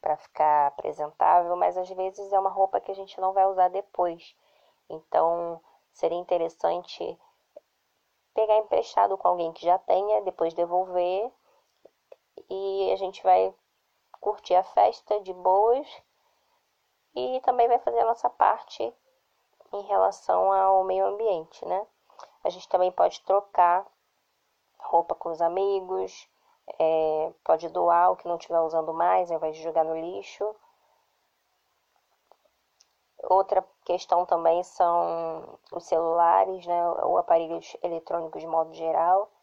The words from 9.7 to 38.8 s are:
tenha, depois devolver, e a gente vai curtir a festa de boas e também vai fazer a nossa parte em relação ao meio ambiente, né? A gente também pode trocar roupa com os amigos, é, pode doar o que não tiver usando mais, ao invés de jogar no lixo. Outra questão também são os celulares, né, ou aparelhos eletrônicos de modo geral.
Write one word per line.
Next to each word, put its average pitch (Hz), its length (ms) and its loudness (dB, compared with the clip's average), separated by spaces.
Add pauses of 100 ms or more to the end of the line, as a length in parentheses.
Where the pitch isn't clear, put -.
tenha, 208 420 0
depois 175 320 -4
devolver, 180 800 -2 (1160)
e 190 420 -2
a 190 40 0
gente 190 260 -8
vai 190 320 4 (680)
curtir 208 340 -4
a 185 80 6
festa 214 580 0
de 190 120 -14
boas 202 560 2 (1300)
e 262 260 -6
também 247 280 2
vai 240 100 4
fazer 233 220 -2
a 233 60 2
nossa 226 220 -2
parte - 680 -2 (760)
em 202 100 -8
relação 190 680 0
ao 190 320 4
meio 190 220 0
ambiente, 202 580 -4
né? 190 220 -4 (560)
A - 80 -2
gente 185 180 -16
também 180 240 2
pode 175 300 0
trocar 190 640 2 (920)
roupa 170 360 -2
com - 160 -10
os 165 100 -8
amigos, 185 880 -4 (500)
é, 160 540 0 (120)
pode 165 240 0
doar 170 420 2
o 180 60 -2
que - 100 -16
não 170 120 -4
tiver 170 220 -2
usando 160 320 -2
mais, 175 380 0
ao 165 60 -4
invés 156 200 -6
de 160 60 -16
jogar 165 220 0
no 160 100 -4
lixo. 196 600 -8 (2750)
Outra 190 420 2 (200)
questão 180 420 0
também 165 360 2
são 170 960 -2 (140)
os 175 120 -12
celulares, 170 840 2
né, 175 240 0 (120)
ou - 160 0
aparelhos 170 640 0
eletrônicos 165 580 -6
de 160 60 -12
modo 165 280 -2
geral. 170 560 0 (120)